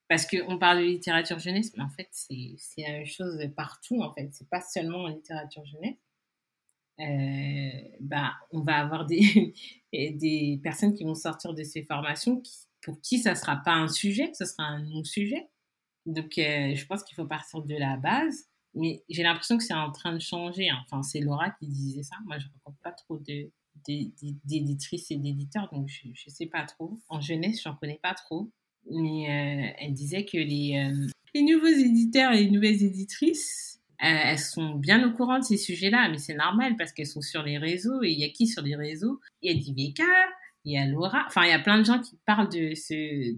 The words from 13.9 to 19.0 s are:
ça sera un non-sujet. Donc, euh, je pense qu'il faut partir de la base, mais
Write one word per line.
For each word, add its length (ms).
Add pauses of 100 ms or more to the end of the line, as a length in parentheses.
ça 120
sera 160
un 220
non-sujet. 680 (560)
Donc, 320
euh, 380
je 100
pense 180
qu'il 120
faut 100
partir 380
de 120
la 220
base, 500 (280)
mais 340